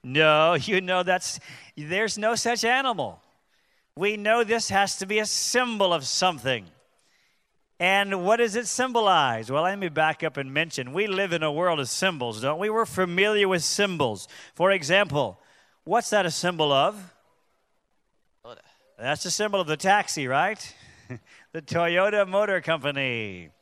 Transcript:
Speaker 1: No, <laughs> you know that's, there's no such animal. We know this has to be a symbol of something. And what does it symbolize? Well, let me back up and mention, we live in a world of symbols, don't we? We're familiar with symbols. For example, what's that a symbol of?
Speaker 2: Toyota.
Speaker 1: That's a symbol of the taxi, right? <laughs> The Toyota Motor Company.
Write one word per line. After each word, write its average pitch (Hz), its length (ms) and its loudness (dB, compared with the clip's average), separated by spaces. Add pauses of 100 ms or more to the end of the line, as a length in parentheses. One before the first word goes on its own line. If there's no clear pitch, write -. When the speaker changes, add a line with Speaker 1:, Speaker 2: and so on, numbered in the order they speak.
Speaker 1:
No, 156 500 4
<laughs> 156 60 2
you 190 220 0
know 180 220 0
that's, 180 360 -2 (360)
there's 190 420 -4
no 220 180 0
such 233 280 -2
animal. 233 580 -2 (760)
We 208 220 -2
know 220 260 2
this 220 260 -2
has 196 280 2
to 196 80 -6
be 214 140 0
a 214 60 -2
symbol 220 680 0
of 143 120 -2
something. 131 600 -2 (1160)
And 196 440 0
what 220 120 4
does 226 180 0
it 240 120 -4
symbolize? 175 840 2
Well, 147 140 0
let 196 160 -2
me 180 100 -4
back 156 340 0
up 151 140 -4
and 135 160 -8
mention, 147 380 -2
we 196 160 -2
live 190 240 -2
in 165 120 0
a 151 80 0
world 165 280 0
of 127 100 -4
symbols, 127 520 -2
don't 151 180 -2
we? 214 100 -2
We're 220 160 0
familiar 190 600 0
with 180 160 0
symbols. 151 640 0 (260)
For 190 180 4
example, 156 680 2 (460)
what's 220 240 0
that 202 160 2
a 165 60 -2
symbol 160 420 0
of? 185 400 0 (1300)
Speaker 2:
Toyota. 120 120 -18 (400)
Speaker 1:
That's 127 280 -4
a 175 60 -4
symbol 202 300 0
of 160 60 -2
the 151 100 -2
taxi, 190 500 2
right? 165 480 -2 (340)
<laughs> 123 100 -12 (320)
The 160 120 -10
Toyota 185 640 2
Motor 190 340 0
Company. 127 880 -4 (120)